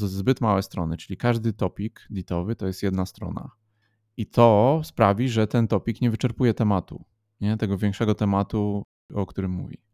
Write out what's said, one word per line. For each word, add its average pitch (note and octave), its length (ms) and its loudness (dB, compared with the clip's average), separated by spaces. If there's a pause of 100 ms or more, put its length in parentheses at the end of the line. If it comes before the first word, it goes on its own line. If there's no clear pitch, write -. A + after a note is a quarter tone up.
(120)
zbyt G2 300 0
małe G#2 200 2
strony, E2 360 -6
czyli - 200 -12
każdy A#2 360 -2
topik G#2 560 -6
ditowy F#2+ 460 -4
to G2 120 -6
jest F#2 160 -6
jedna F#2+ 220 0
strona. - 460 -10 (640)
I G#2+ 80 -6
to A#2+ 580 4
sprawi, A2+ 460 2
że A2 180 0
ten A#2 200 0
topik G#2+ 340 -2
nie A#2+ 100 2
wyczerpuje A#2 420 0
tematu, G#2 520 -2 (360)
nie? G#2+ 160 0
Tego G2 200 -2
większego G#2 380 0
tematu, G2+ 680 0 (300)
o G2+ 120 -2
którym F#2+ 260 -6
mówi. - 260 -8 (160)